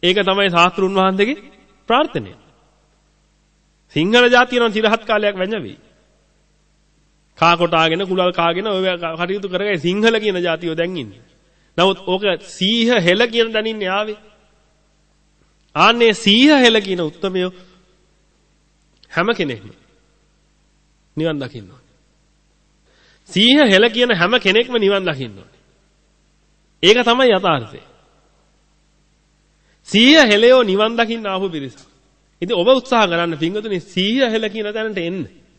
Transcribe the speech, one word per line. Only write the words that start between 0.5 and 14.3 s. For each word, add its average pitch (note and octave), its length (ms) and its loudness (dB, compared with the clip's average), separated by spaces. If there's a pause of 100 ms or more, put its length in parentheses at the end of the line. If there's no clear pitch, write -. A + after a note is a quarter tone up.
වහන්සේගේ G3 460 0 (500)
ප්‍රාර්ථනය. G#3 440 -2 (1600)
සිංහල A3 320 2
ජාතිය B3 320 2
නම් A#3 120 0
චිරහත් G#3+ 340 0
කාලයක් G#3 320 0
වැජ F#3+ 160 -4
වෙයි. B2 240 -10 (1600)
කා E3+ 180 4
කොටාගෙන E3 480 0
කුලල් F#3 280 -2
කාගෙන F3 360 -2
ඔය F#3+ 200 -2 (240)
කටයුතු F3+ 380 -6
කරගයි F#3 300 -4
සිංහල G#3 380 0
කියන G#3 220 -2
ජාතියෝ E3+ 360 -4
දැන් E3+ 220 -6
ඉන්නේ. A2 240 -14 (560)
නමුත් F#3+ 260 2
ඕක F#3+ 200 -4 (200)
සීහ A3+ 540 -2
හෙල F3+ 260 2
කියන A3+ 260 0
දැනින්නේ A3 400 -4
ආවේ. G#3+ 300 -6 (1600)